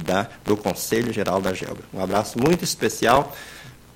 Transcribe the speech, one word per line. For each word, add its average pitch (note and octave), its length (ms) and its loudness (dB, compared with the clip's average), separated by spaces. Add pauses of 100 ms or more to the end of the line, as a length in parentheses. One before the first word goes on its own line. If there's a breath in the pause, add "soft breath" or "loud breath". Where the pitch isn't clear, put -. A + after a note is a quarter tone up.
da, F#2+ 260 0 (140 loud breath)
do G#2 140 2
Conselho A2 560 -2
Geral F#2+ 260 0
da F#2+ 140 -2
gelb. - 260 -8 (140)
Um F#2+ 100 -4
abraço G2+ 340 0
muito E3 280 4
especial, B2 720 2 (600 loud breath)